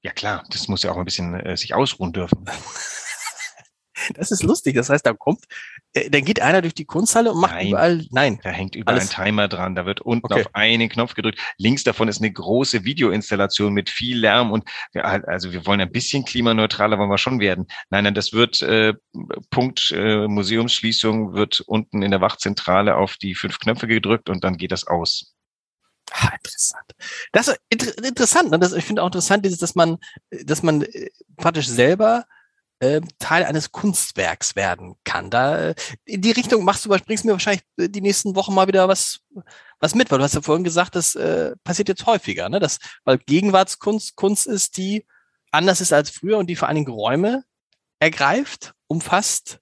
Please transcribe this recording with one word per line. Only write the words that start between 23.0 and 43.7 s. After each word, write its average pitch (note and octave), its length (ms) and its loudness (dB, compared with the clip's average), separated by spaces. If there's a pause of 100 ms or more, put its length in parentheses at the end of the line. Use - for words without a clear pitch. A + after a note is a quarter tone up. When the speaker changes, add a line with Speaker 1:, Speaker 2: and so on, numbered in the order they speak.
Speaker 1:
die F#2+ 180 -6
fünf - 240 -6
Knöpfe A#2 280 -2
gedrückt A2 420 0
und F#2 160 -4
dann F#2 120 0
geht F2 160 -6
das F2 140 -6
aus. - 480 -4 (760)
Speaker 2:
Ah, - 220 0
interessant. - 500 -6 (480)
Das - 160 2
ist - 100 -2 (100)
inter-, A#3 360 -4
interessant, C4 460 2
ne? D#3+ 100 4
Das, F3+ 120 4
ich F3 120 -2
finde G#3 180 -2
auch F3+ 40 0
interessant, F#3+ 380 0
dieses, F3+ 140 0
dass - 160 -4
man, E3 240 4 (460)
dass D3 180 0
man, D#3 200 4
äh, - 280 -8 (260)
praktisch E3 300 0
selber, F#3+ 600 4 (520)
äh, C#3 220 2 (180)
Teil E3 260 2
eines D3+ 280 -2
Kunstwerks - 840 -2
werden F2+ 500 -4
kann. - 260 -6
Da, D3 400 0
äh, E3 40 -4 (300)
in G3+ 160 -8
die A3 100 2
Richtung A3 340 2
machst F#3+ 200 0
du, G#3 60 -4
bringst G3+ 340 0
du A3+ 40 2
mir G#3+ 40 4
wahrscheinlich, F#3+ 300 0 (160)
äh, F3 100 0
die G3+ 140 -8
nächsten G3 340 0
Wochen G3 180 -2
mal F#3+ 140 4
wieder F#3+ 180 4
was, - 340 0 (600)
was D3+ 140 0
mit, B3 160 4
weil C3+ 80 4
du C3+ 60 4
hast C#3+ 100 0
ja D3 80 -2
vorhin E3 220 2
gesagt, F3 300 0
das, F3 200 0
äh, - 500 -2
passiert G3+ 240 -2
jetzt - 180 -2
häufiger, F#2 420 0
ne? E3+ 120 0
Das, - 180 -2 (260)
weil C3 140 4
Gegenwartskunst F#3+ 1000 2